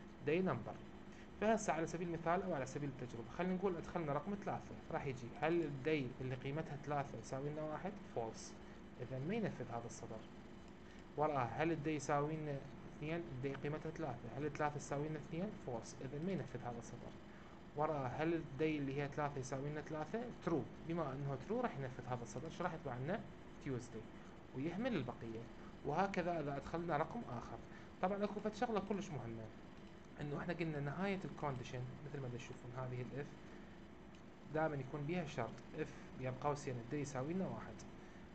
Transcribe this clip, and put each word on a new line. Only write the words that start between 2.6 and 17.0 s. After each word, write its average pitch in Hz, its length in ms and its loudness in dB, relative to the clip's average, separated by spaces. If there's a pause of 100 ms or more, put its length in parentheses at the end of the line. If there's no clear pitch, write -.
سبيل 143 220 0
التجربة، 117 500 -4
خلينا 180 160 4
نقول 185 220 4
أدخلنا 156 360 0
رقم 165 220 2 (100)
ثلاثة، 131 300 -2 (160)
راح 151 160 0
يجي 123 200 -2 (140)
هل 165 220 6
الدي 143 440 4 (140)
اللي 127 140 0
قيمتها 139 420 -2
ثلاثة 143 420 0
يساوي 139 320 -2
لنا 151 120 -2
واحد؟ 156 300 -2 (220)
فولس، 113 400 -2 (460)
إذا 127 180 -2
ما 156 160 2
ينفذ 151 360 2
هذا 117 160 -2
السطر. 110 340 -6 (960)
وراها 139 460 4
هل 165 100 6
الدي 160 180 2
يساوي 151 460 4
لنا 147 220 0 (380)
اثنين؟ 156 200 0
الدي 139 380 0
قيمتها 151 360 0
ثلاثة، 135 380 -2 (100)
هل 151 140 0
ثلاثة 147 240 4
تساوي 143 320 0
لنا 156 100 -2
اثنين؟ 170 320 -2 (160)
فولس، 117 340 -4
إذا 135 260 -4
ما 196 60 2
ينفذ 127 280 0
هذا 120 180 -2
السطر. - 320 -8 (640)